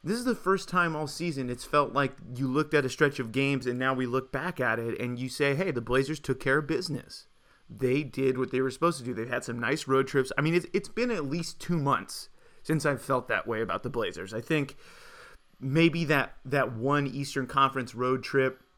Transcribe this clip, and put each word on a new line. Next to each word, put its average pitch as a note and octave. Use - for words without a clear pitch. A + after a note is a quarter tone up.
this G3+
is A#3+
the B3
first F#3+
time F3
all D3+
season C#3
it's B2
felt C#3+
like C#3
you C3+
looked D3+
at D3
a C3
stretch C#3+
of A2+
games C3+
and B2
now C3
we B2+
look C3
back D#3
at A2+
it A#2
and B2
you B2+
say, C#3
"Hey, F3+
the B2+
Blazers C3+
took B2+
care C3+
of D3+
business." -
They C3
did C3
what B2+
they B2+
were C3
supposed D#3
to A#2+
do. B2
They've A2+
had A#2+
some A#2
nice B2
road C3+
trips. C3+
I -
mean, D#3
it's, F3
it's -
been A#3+
at F#3
least E3
two F3
months C3+
since D#3
I've C#3
felt B2+
that A2
way A2+
about G2+
the B2
Blazers. G#2
I A2
think C#3+
maybe D#3+
that, C#3
that C3
one C#3
Eastern C3+
Conference C3+
road B2+
trip C3